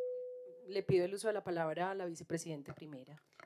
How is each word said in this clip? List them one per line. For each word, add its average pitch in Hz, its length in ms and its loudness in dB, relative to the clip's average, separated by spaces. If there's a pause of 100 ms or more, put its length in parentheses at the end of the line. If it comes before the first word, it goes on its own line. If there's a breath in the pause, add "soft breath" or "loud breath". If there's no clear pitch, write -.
(680)
Le 196 160 -2
pido 185 220 8
el 185 80 0
uso 202 140 -2
de 214 80 4
la 196 100 0
palabra 170 460 2
a 196 40 -2
la 190 120 -2
vicepresidenta 165 680 -4
primera. 147 480 -14 (240)